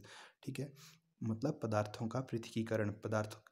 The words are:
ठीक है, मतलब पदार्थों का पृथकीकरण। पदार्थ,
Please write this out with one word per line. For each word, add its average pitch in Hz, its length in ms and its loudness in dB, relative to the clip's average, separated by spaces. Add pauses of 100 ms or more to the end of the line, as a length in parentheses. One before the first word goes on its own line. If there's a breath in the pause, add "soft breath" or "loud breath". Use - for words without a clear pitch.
(440 loud breath)
ठीक 135 160 -4
है, 131 120 -4 (500 loud breath)
मतलब 117 400 0
पदार्थों 107 460 2
का 131 120 0
पृथकीकरण। 113 720 0
पदार्थ, 107 480 0 (140)